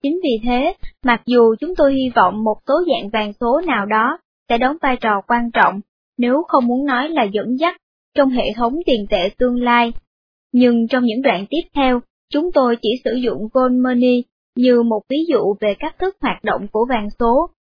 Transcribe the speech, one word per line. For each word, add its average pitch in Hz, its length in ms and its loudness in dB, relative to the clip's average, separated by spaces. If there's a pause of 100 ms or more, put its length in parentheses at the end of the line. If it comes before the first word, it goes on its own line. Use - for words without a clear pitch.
Chính 311 200 -2
vì 311 80 0 (140)
thế, 247 300 -2 (300)
mặc 233 220 0
dù 233 340 4
chúng 349 160 -6
tôi 277 180 4
hy 262 200 -2
vọng 208 300 2
một 214 120 0 (120)
số 269 60 2 (120)
dạng 233 240 -2
vàng 214 300 -4
số 247 260 0
nào 220 200 -2
đó 220 320 0 (300)
sẽ 233 100 0
đóng 262 240 0
vai 262 140 0
trò 214 300 -2
quan 240 240 0
trọng, 196 300 2 (380)
nếu 247 300 0
không 254 180 2
muốn 254 200 -2
nói 269 220 -2
là 311 140 0
dẫn 208 360 -2
dắt, 349 180 -2 (380)
trong 277 160 2
hệ 247 140 0 (120)
thống 240 180 -2 (120)
tiền 214 240 0
tệ 220 280 0
tương 247 240 0
lai, 240 300 2 (600)
nhưng 240 360 4
trong 254 160 0
những 233 180 0
đoạn 202 280 0
tiếp - 120 -2 (120)
theo, 254 260 2 (320)
chúng 330 200 -2
tôi 247 300 2
chỉ 226 60 -2 (160)
sử 220 100 -2
dụng 220 380 -4
Gold 254 220 2 (100)
Money 247 400 2 (320)
như 247 260 4
một 220 260 0
ví 277 100 -2 (100)
dụ 214 320 0
về 208 180 -2
cách 311 200 -8
thức 381 220 -4
hoạt 196 240 -6
động 202 280 -4
của 220 160 0
vàng 214 200 -4 (100)
số 233 320 2 (120)